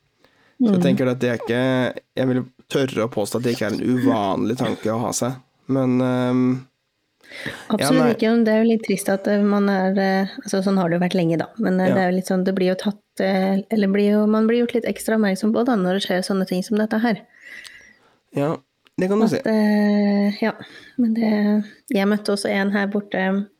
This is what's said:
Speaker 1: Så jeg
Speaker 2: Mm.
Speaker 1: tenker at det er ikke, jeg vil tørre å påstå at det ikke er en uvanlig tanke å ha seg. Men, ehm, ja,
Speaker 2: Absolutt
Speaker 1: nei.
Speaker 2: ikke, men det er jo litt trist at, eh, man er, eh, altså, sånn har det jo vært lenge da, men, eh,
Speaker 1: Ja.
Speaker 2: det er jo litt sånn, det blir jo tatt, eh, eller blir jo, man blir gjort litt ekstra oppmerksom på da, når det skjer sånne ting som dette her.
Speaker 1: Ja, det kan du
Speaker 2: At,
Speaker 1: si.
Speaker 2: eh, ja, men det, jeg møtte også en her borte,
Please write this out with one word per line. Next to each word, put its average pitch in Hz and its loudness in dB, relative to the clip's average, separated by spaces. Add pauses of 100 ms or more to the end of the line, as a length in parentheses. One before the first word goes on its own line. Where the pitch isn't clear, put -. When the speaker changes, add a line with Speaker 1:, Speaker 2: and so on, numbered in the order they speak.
(600)
Speaker 1:
Så 220 2
jeg 185 4
Speaker 2:
Mm. - 2
Speaker 1:
tenker 131 2
at 123 -2
det 123 0
er 113 -2
ikke, 127 0 (180)
jeg 131 0
vil 127 0 (240)
tørre 131 0
å 123 -4
påstå 101 -4
at 117 -4
det 120 0
ikke 107 -2
er - -2
en 123 0
uvanlig 107 0
tanke 113 -4
å 113 -2
ha 113 -2
seg. 131 -4 (320)
Men, 127 0
ehm, 127 0 (800)
ja, - -10 (180)
Speaker 2:
Absolutt 254 2
Speaker 1:
nei. 233 4
Speaker 2:
ikke, 220 0
men 233 4
det 214 2
er 220 4
jo 233 4
litt 220 2
trist 196 -4
at, 196 0
eh, 208 2
man 202 2
er, 190 0
eh, 190 0 (180)
altså, 196 -2
sånn 196 0
har 180 2
det 175 0
jo 180 2
vært 175 -2
lenge 165 2
da, - -2 (120)
men, 185 0
eh, 185 2
Speaker 1:
Ja. 185 2
Speaker 2:
det 190 2
er 180 2
jo 185 0
litt 185 -4
sånn, 185 0
det 190 0
blir 185 0
jo 185 0
tatt, 202 -6 (220)
eh, 190 0
eller 208 0
blir 202 2
jo, 208 2
man 220 2
blir 240 2
gjort - -4
litt 226 -2
ekstra 220 -4
oppmerksom 214 0
på 226 0
da, 254 2
når 180 0
det 196 -2
skjer 185 0
sånne 190 -2
ting 185 -2
som 208 -2
dette 214 0
her. 226 0 (1120)
Speaker 1:
Ja, 143 -2 (420)
det 185 0
kan 202 2
du 233 4
Speaker 2:
At, - 4
Speaker 1:
si. 156 0
Speaker 2:
eh, 208 2 (120)
ja, 220 0 (460)
men 226 2
det, 214 2 (260)
jeg 196 2
møtte 208 0
også 202 -2
en 202 0
her 202 0
borte, 202 -2 (140)